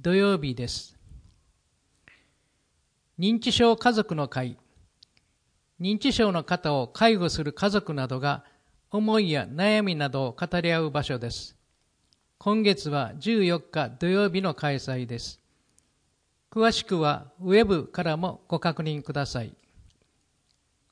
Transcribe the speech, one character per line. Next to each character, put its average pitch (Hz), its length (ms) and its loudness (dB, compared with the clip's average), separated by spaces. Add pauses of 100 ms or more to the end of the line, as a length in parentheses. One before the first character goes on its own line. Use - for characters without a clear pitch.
土 170 140 2
曜 196 240 4
日 143 160 -4
で 120 140 -6
す。 - 280 -12 (2250)
認 214 220 2
知 233 120 0
症 233 240 6
家 240 160 2
族 214 220 -2
の 147 120 -2
会。 127 300 -6 (1200)
認 196 200 0
知 262 140 2
症 220 180 4
の 165 140 0
方 - 300 0
を 123 140 0
介 226 280 4
護 175 140 0
す 160 120 -4
る 143 120 -4
家 202 160 0
族 196 240 0
な 135 120 -2
ど 127 140 -6
が 143 240 -2 (460)
思 214 280 2
い 196 120 2
や 139 160 0
悩 202 360 2
み 185 140 0
な 143 140 -2
ど 135 160 -2
を 120 120 -6
語 175 220 -2
り 170 100 0
合 165 120 2
う 156 80 -2
場 143 120 -2
所 131 160 -4
で 117 120 -6
す。 - 260 -12 (800)
今 214 260 0
月 196 280 2
は 139 260 -2
十 202 280 2
四 170 160 2
日 143 280 -4
土 131 180 -6
曜 196 220 2
日 190 140 -2
の 170 120 -2
開 143 240 -2
催 127 280 -6
で 120 120 -8
す。 - 220 -14 (1120)
詳 220 200 2
し - 120 -2
く 180 180 -2
は 147 400 -2
ウ 185 140 2
ェ 226 100 6
ブ 190 220 0
か - 160 -6
ら 160 160 -2
も 180 280 -6
ご 165 140 -4
確 165 220 -2
認 151 200 -4
く - 120 -10
だ 139 100 -2
さ 127 180 -6
い。 107 120 -12 (1400)